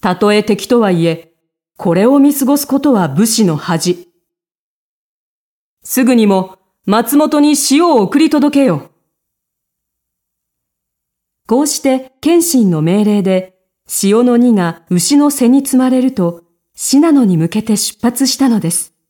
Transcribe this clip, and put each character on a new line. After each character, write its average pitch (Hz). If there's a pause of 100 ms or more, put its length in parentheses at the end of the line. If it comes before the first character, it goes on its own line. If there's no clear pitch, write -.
た 180
と 208
え 208
敵 202
と 240
は 202
い 170
え、 165 (460)
こ -
れ 185
を 269
見 285
過 277
ご 277
す 285
こ 277
と 285
は 180
武 170
士 220
の 160
恥。 175 (1700)
す 254
ぐ 254
に 220
も 190 (280)
松 233
本 302
に 294 (140)
塩 320
を 277
送 190
り 311
届 294
け 269
よ。」 165 (2500)
こ 247
う 302
し -
て 262
謙 339
信 240
の 156
命 185
令 208
で、 185 (440)
塩 214
の 240
荷 240
が 175
牛 180
の 294
背 269
に 269
積 269
ま 254
れ 254
る 254
と、 170 (300)
信 -
濃 294
に 185
向 165
け 214
て 214
出 -
発 240
し 254
た 269
の 226
で 170
す。 - (140)